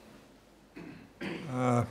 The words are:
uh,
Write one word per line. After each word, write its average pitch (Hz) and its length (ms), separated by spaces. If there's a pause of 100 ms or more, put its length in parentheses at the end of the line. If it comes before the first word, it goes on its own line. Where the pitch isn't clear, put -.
(1500)
uh, 123 380